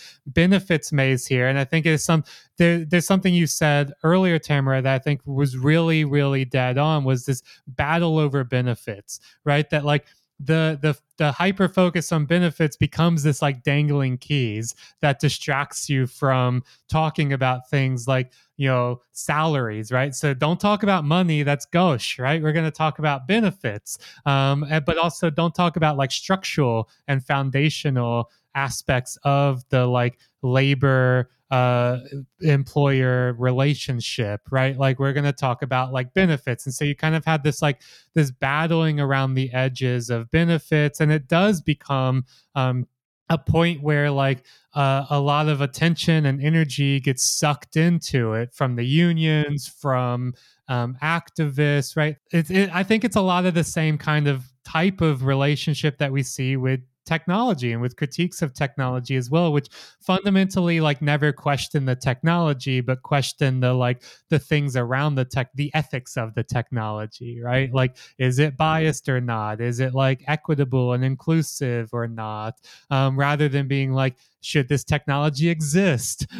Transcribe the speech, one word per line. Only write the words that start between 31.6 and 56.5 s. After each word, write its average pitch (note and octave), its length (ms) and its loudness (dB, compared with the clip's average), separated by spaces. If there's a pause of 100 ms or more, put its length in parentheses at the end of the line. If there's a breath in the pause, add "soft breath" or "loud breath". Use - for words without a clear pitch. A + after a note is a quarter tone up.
employer C3+ 920 2
relationship, B2 1160 -2
right? C3 260 0
Like, C3+ 240 0
we're C3+ 140 0
gonna C#3+ 180 0
talk B2+ 300 -2
about, C3 320 -2
like, B2+ 220 -4
benefits. D#3 500 0
And C3 80 -6
so - 100 -6
you C#3+ 120 0
kind D#3+ 180 0
of D#3+ 120 -2
had D#3+ 180 0
this, D3+ 180 -2
like, D3 200 -2 (340 loud breath)
this C#3+ 160 2
battling D#3 680 0
around C3+ 360 0
the C3 180 -2
edges B2+ 560 -2
of A#2 220 -4
benefits. D#3+ 680 2
And D3+ 120 4
it D3+ 160 0
does F3+ 340 2
become, C3 640 -2 (300 soft breath)
um, B2+ 320 -2 (420)
a E3 80 0
point E3 440 0
where, D3 280 0
like, C3+ 360 0 (280 soft breath)
uh, C#3 360 0
a C#3+ 100 0
lot D3 300 2
of C#3+ 100 0
attention D#3+ 640 0
and C3+ 160 0
energy C#3+ 580 0
gets C3 240 -2
sucked - 520 -2
into D#3 580 0
it A#2 200 -4
from B2+ 220 -2
the A#2+ 100 -2
unions, D#3 800 0
from, B2 640 -2 (360 soft breath)
um, B2 320 -4
activists, D3 960 -2
right? D3+ 200 0 (140)
It, E3 180 0
it, F#3+ 260 0
I F#3 80 0
think G#3+ 200 0
it's A3 140 0
a G3+ 40 2
lot F3+ 240 2
of F3+ 80 0
the E3 120 2
same D#3 320 0
kind D3+ 300 0
of C3+ 180 -2 (180)
type F#3+ 380 0
of C#3+ 240 0
relationship C#3 720 0
that C#3 140 -2
we C3+ 120 -2
see C3 320 -4